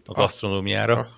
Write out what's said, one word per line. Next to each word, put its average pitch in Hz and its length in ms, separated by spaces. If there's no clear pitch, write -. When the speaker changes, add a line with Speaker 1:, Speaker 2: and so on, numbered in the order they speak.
Speaker 1:
Ah, - 100
Speaker 2:
gasztronómiára, 101 840
Speaker 1:
ah, 123 100